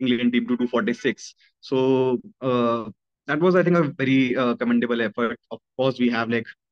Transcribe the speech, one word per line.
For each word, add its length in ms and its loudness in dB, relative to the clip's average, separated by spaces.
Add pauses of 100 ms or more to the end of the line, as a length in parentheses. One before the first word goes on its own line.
England 320 0
team 160 0
to 80 0
two 120 -2
forty-six. 680 -2 (260)
So, 580 0 (220)
uh, 480 0 (380)
that 140 -2
was, 160 4
I 60 4
think, 140 2
a 60 4
very, 520 0
uh, 200 0
commendable 480 0
effort. 360 -4 (120)
Of 80 -12 (180)
course, 220 0
we 100 2
have, 220 -2
like, 160 -2 (260)